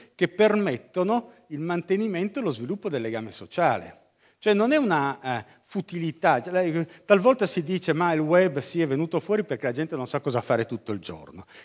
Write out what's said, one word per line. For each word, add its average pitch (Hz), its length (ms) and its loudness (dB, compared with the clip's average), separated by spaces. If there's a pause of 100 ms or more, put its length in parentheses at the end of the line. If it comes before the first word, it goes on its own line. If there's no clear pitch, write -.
(140)
che 175 140 0
permettono 208 1200 0
il 147 120 -8
mantenimento 185 800 -2
e 269 40 -4
lo 196 80 0
sviluppo 135 380 -6
del 139 140 -2
legame 113 280 -6
sociale. 101 720 -2 (400)
Cioè 214 80 4
non 214 200 2
è 302 40 4
una, 151 460 2
eh, 123 220 -4 (200)
futilità. 165 800 0
Cioè, 180 100 -10
lei, 170 340 0 (200)
talvolta 208 400 6
si 175 160 -4
dice, 170 320 -2
"Ma 170 180 2
il 156 80 2
web 165 380 4
sì 170 240 -4
è 160 40 2
venuto 156 320 -2
fuori 214 240 -2
perché 147 220 -6
la 127 80 -2
gente 156 240 -6
non 127 100 -6
sa 135 140 -4
cosa 120 220 -2
fare 117 240 0
tutto 110 260 -8
il 101 60 -4
giorno", 85 480 -16 (180)